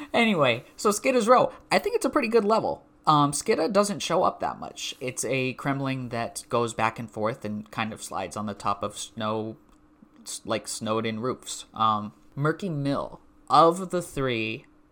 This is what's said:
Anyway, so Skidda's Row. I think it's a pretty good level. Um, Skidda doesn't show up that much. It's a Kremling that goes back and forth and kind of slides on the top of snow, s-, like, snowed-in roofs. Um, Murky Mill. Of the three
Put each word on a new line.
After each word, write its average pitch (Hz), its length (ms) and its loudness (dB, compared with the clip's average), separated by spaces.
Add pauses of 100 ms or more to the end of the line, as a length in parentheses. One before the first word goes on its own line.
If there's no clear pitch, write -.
(140)
Anyway, 156 500 4 (120)
so 220 140 0
Skidda's 240 380 2
Row. 247 240 6 (200)
I 185 80 6
think 466 160 -2
it's - 80 0
a 269 60 2
pretty 269 180 2
good 226 160 4
level. 196 400 0 (200)
Um, 147 280 4
Skidda 262 400 0
doesn't 196 280 2
show - 220 0
up - 180 0
that 73 200 -4
much. - 400 -10
It's 127 240 -6
a 131 300 0
Kremling 135 560 -4
that 117 380 -6
goes 117 240 0
back 110 280 -2
and 113 100 -10
forth 110 340 -4
and 104 260 -8
kind 110 220 -4
of 98 100 -14
slides 90 340 -8
on 107 100 -6
the 101 80 -6
top 101 300 -4
of 101 120 -6
snow, 110 600 -6 (680)
s-, - 200 -12
like, 107 240 -4
snowed-in 110 520 -2
roofs. - 440 -6 (100)
Um, 107 380 0 (240)
Murky 156 320 0
Mill. 139 520 -4 (300)
Of 170 400 6
the 180 120 -2
three 120 640 -4 (260)